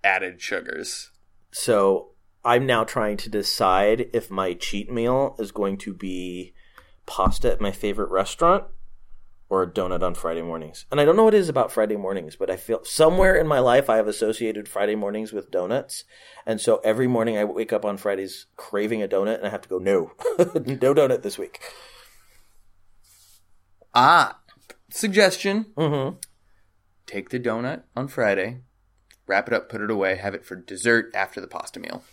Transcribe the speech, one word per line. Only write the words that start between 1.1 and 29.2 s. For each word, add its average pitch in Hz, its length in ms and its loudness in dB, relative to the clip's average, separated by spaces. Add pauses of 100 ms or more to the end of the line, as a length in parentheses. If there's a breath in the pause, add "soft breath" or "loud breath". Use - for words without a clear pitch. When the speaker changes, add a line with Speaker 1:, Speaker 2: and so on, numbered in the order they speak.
Speaker 2:
So 98 600 2 (340)
I'm 123 220 4
now 117 180 2
trying 107 320 -2
to - 120 -8
decide 104 840 2
if 113 180 -4
my 95 240 -2
cheat 101 380 -6
meal 127 480 0
is 101 100 -6
going 98 280 -4
to 101 140 -12
be 90 640 -10 (500 soft breath)
pasta - 460 2
at 120 100 2
my 101 120 0
favorite 101 400 -4
restaurant 170 500 2 (880)
or 95 140 2
a 90 80 -2
donut 90 320 -2
on 87 120 0
Friday 82 280 -6
mornings. 80 480 -10
And 143 100 0
I 147 40 6
don't 160 120 6
know 220 80 6
what 214 100 6
it 208 40 6
is 180 100 2
about 131 220 0
Friday 107 260 0
mornings, 95 400 -6
but 92 140 -4
I 92 60 -2
feel - 280 -6
somewhere 185 520 6
in 160 100 2
my 143 140 2
life 127 280 4
I 110 80 4
have 107 120 2
associated 110 600 -4
Friday 104 280 -2
mornings 104 360 -6
with 101 200 -8
donuts. 98 520 -4 (400 loud breath)
And 110 160 -4
so 110 240 4
every 117 220 2
morning 113 320 0
I 104 60 2
wake 110 280 -4
up 104 120 -2
on 101 120 -2
Fridays 98 500 -6 (100)
craving 107 460 -4
a 98 60 -4
donut, 101 280 0
and 101 100 -6
I 98 40 -2
have 104 120 -8
to - 60 -20
go, 92 100 -4
"No, 92 320 0 (140)
<laughs> - 140 -2
no 135 560 0
donut 135 280 4
this 101 160 -8
week." - 220 -12 (2250 loud breath)
Speaker 1:
Ah, 135 440 6 (520)
suggestion. 202 760 2 (100)
Speaker 2:
Mm-hmm. 143 400 -2 (880)
Speaker 1:
Take - 240 -10
the 127 100 -4
donut 120 420 -4 (120)
on 143 140 -6
Friday, 110 540 -2 (640)